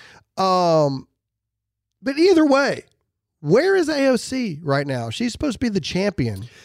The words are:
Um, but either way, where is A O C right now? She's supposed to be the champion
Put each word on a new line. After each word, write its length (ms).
Um, 680
but 160
either 300
way, 380
where 340
is 140
A 180
O 80
C 480
right 240
now? 240
She's 220
supposed 200
to 60
be 100
the 120
champion 640